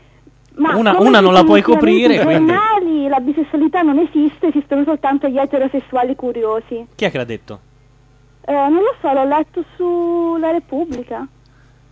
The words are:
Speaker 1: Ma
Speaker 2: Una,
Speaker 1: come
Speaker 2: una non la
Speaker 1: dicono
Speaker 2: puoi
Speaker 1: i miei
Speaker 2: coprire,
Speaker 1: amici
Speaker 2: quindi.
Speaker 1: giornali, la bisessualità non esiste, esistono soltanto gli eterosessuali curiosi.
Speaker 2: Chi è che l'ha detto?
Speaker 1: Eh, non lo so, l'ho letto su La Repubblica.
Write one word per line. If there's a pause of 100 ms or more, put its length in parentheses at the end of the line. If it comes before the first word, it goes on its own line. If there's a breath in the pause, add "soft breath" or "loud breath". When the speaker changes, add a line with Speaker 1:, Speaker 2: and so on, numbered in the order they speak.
(560 soft breath)
Speaker 1:
Ma
Speaker 2:
Una,
Speaker 1:
come
Speaker 2:
una
non
la
Speaker 1:
dicono
Speaker 2:
puoi
Speaker 1:
i
miei
Speaker 2:
coprire,
Speaker 1:
amici
Speaker 2:
quindi.
Speaker 1:
giornali,
la
bisessualità
non
esiste,
esistono
soltanto
gli
eterosessuali
curiosi.
Speaker 2:
Chi
è
che
l'ha
detto? (880)
Speaker 1:
Eh,
non
lo
so,
l'ho
letto (140)
su
La
Repubblica. (680 soft breath)